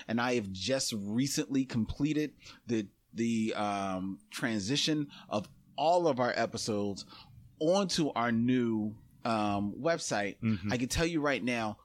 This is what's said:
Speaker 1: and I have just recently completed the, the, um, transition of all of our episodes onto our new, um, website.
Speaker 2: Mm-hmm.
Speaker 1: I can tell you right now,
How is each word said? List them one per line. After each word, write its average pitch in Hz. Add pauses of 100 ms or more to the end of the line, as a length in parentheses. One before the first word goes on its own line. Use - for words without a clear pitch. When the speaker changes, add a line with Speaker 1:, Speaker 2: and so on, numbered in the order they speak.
Speaker 1:
and 113
I 123
have 104
just 113
recently 131
completed 143 (340)
the, 110 (280)
the, 113
um, 98 (120)
transition 143 (200)
of 104 (280)
all 170
of 127
our 123
episodes 101 (560)
onto 175
our 117
new, 113 (300)
um, 104
website. 131
Speaker 2:
Mm-hmm. 104
Speaker 1:
I 127
can 123
tell 170
you 165
right 143
now, 113